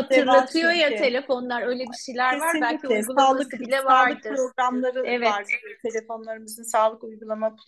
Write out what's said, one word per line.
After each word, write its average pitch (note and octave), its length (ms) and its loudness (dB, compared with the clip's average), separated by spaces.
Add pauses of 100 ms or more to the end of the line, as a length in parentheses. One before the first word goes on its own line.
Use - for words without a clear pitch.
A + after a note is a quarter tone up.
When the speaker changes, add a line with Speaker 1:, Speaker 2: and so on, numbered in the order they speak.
Speaker 1:
hatırlatıyor C4+ 680 4
ya E4 180 2
Speaker 2:
çünkü. A3+ 120 -2
Speaker 1:
telefonlar. B3 600 -2
Öyle B3 220 -4
bir A#3+ 220 -12
şeyler B3+ 340 -2
var. D#4+ 220 0
Belki B3 200 -2
Speaker 2:
Kesinlikle. C#4+ 60 -10
Speaker 1:
uygulaması C4 600 2
Speaker 2:
Sağlık, A#3+ 100 -10
Speaker 1:
bile C4 180 -2
Speaker 2:
sağlık C4+ 80 -2
Speaker 1:
vardır. B3+ 500 2
Speaker 2:
programları B3+ 720 -2
Speaker 1:
Evet. A#3+ 220 0
Speaker 2:
var. G#3 180 0 (380)
Telefonlarımızın A3 800 -10
sağlık A3 400 0
uygulama A3 520 -6 (120)